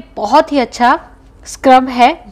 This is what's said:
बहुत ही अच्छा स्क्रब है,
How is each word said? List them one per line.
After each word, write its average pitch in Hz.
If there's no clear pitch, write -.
बहुत 269
ही 285
अच्छा 247
स्क्रब 254
है, 254